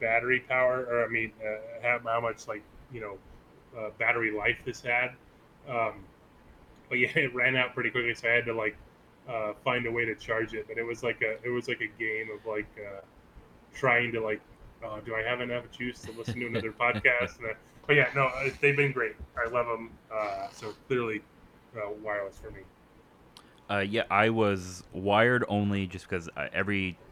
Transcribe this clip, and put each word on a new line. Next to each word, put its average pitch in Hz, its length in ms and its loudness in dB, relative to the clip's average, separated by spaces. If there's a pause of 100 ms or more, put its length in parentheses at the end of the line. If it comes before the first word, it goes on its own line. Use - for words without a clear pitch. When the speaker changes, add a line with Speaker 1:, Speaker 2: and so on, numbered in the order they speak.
Speaker 1:
battery 120 400 2
power, 127 440 2
or 120 200 2
I 110 40 0
mean, 110 240 -2 (120)
uh, 107 120 -4 (260)
how, 120 220 2
how 117 160 2
much, 113 260 -4
like, 107 160 -8 (300)
you 120 80 -10
know, 101 180 -10 (600)
uh, 107 200 -6
battery 117 320 2
life 107 340 0
this 123 180 -8
had. 123 280 0 (580)
Um, 113 360 -2 (840)
but 127 100 0
yeah, 120 140 4
<laughs> - 40 -8
it 135 180 2
ran 127 220 2
out 123 180 2
pretty 120 160 0
quickly, 120 240 0
so 117 140 -2
I 117 40 4
had 120 140 4
to, 117 60 -2
like, 110 240 -2 (520)
uh, 107 260 -4 (100)
find 123 220 0
a 113 40 -2
way 117 140 0
to 110 120 -2
charge 113 380 -2
it. 107 140 -6
But 113 80 -10
it 117 80 -2
was 117 180 -6
like 117 200 -2
a, 110 200 -2
it 123 80 -4
was 123 160 -2
like 120 140 -2
a 110 200 -6
game 110 320 -4
of, 104 140 -12
like, 107 220 -4 (100)
uh, 101 220 -12 (760)
trying 120 380 4
to, 113 80 -2
like, 107 200 -2 (440)
uh, 107 160 -10
do 110 140 -8
I 110 80 0
have 123 180 -2
enough 120 300 -6
juice 123 320 -6
to 113 100 -10
listen 117 280 -6
to 120 60 -4
another 113 260 -4
Speaker 2:
<laughs> - 80 -10
Speaker 1:
podcast? 120 580 2
And, 113 120 -6
uh, 110 40 -6 (320)
but 147 100 6
yeah, 131 180 8
no, 139 120 4
uh, 131 240 -2 (100)
they've 143 160 6
been 139 160 4
great. 117 240 -2 (200)
I 120 120 -2
love 120 200 2
'em. 113 220 -4 (220)
Uh, 101 400 -4
so 107 220 -10 (120)
clearly, 113 360 0 (540)
uh, 104 140 -6 (120)
wireless 101 360 -4
for 110 120 -14
me. 98 100 -16 (1080)
Speaker 2:
Uh, 101 100 0 (100)
yeah, 110 220 2
I 104 200 6
was 95 520 2 (100)
wired 107 560 4
only 101 380 2
just 90 220 -12
because, 85 280 -4
uh, 69 160 -4
every 95 460 0 (140)